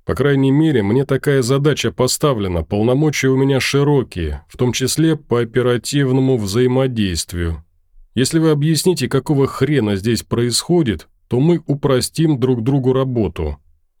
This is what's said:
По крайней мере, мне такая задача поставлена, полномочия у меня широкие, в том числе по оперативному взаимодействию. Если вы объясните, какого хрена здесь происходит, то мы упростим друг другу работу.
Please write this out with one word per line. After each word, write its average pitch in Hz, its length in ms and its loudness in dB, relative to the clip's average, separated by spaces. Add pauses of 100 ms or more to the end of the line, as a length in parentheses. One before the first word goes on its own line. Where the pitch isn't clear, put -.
По - 120 -2
крайней 135 340 2
мере, 143 320 2
мне 120 220 2
такая 135 380 0
задача 139 500 0
поставлена, 107 720 -2
полномочия 135 640 0
у 131 80 2
меня 135 240 2
широкие, 123 880 -2
в - 80 -20
том 123 160 0
числе 151 440 0
по 120 240 -2
оперативному 127 960 0
взаимодействию. 104 1300 -2 (500)
Если 131 260 0
вы 160 100 2
объясните, 151 580 0
какого 139 380 0
хрена 131 500 0
здесь 107 280 -2
происходит, 120 840 -2 (200)
то 123 120 0
мы 165 260 2
упростим 143 720 0
друг 123 240 0
другу 131 300 0
работу. 107 640 -2 (440)